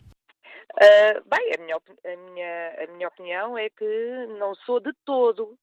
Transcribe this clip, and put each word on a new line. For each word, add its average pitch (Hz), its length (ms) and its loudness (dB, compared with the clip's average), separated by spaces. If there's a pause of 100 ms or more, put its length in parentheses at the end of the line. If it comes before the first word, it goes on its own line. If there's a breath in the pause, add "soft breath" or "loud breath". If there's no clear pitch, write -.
(760 loud breath)
Ah, 208 520 8
bem, 440 300 -2
a 170 60 -10
minha 165 140 -8
opi-, - 280 -14
a 180 120 -12
minha, 175 640 -12
a 160 100 -12
minha 175 160 -8
opinião 180 480 -10
é 220 140 -6
que 233 560 -8 (120)
não 202 180 -4
sou 247 240 -4
de 208 120 -8 (120)
todo 233 580 -2